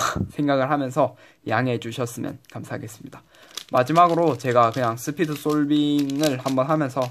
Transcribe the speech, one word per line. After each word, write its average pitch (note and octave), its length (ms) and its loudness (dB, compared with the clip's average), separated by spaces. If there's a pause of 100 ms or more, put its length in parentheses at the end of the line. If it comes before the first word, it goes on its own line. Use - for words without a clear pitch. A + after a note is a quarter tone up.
(140)
<laughs> - 180 -4
생각을 C#3 400 0
하면서 C3+ 440 0 (320)
양해해 A#2+ 320 0
주셨으면 A#2+ 600 -8 (120)
감사하겠습니다. - 720 -14 (500)
마지막으로 E3 680 4
제가 A#2+ 340 4
그냥 A#2+ 260 -2
스피드 D3+ 380 -4
솔빙을 D3 1040 0
한번 C3 280 0
하면서 D3 440 0